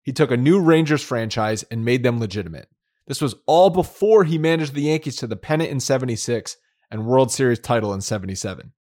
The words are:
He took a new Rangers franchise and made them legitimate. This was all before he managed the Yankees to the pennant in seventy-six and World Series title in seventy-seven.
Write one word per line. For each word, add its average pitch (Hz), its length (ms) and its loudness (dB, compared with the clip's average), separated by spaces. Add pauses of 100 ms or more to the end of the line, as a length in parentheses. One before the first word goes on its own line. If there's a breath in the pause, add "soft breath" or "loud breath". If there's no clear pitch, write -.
He 139 100 -8
took 131 200 0
a 120 40 2
new 151 240 4
Rangers 160 440 4
franchise 110 680 -2
and 113 160 -6
made 123 160 2
them 120 180 0
legitimate. 92 500 -8 (380)
This 139 140 -8
was 131 140 -2 (100)
all 175 240 6
before 196 540 4
he 160 160 0
managed 156 340 0
the 143 80 -4
Yankees 151 360 -2
to 123 100 -8
the 113 80 -6
pennant 156 340 -4
in 135 100 -4
seventy-six 123 760 -4 (340)
and 110 140 -8
World 127 260 4
Series 123 280 0
title 107 340 -2
in 98 80 -6
seventy-seven. 95 800 -8